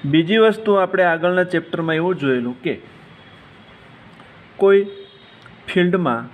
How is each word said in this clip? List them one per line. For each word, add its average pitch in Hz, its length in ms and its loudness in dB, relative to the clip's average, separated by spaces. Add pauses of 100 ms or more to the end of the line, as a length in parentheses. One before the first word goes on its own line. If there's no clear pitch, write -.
(120)
બીજી 165 320 2
વસ્તુ, 214 340 0
આપણે 185 260 0
આગળના 175 480 0
ચેપ્ટરમાં 165 480 -4
એવું 175 200 -2
જોયેલું 123 440 -2
કે 139 100 -4 (1800)
કોઈ 196 240 4 (880)
ફિલ્ડમાં 170 640 0